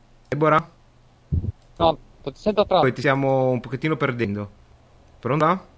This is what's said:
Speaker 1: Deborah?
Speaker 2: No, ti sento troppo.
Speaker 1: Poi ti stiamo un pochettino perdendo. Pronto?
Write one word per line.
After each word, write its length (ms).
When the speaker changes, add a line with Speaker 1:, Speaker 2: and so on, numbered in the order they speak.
Speaker 1:
Deborah? 420
Speaker 2:
No, 220
ti 120
sento 320
troppo. 160
Speaker 1:
Poi 100
ti 80
stiamo 500
un 100
pochettino 360
perdendo. 540
Pronto? 460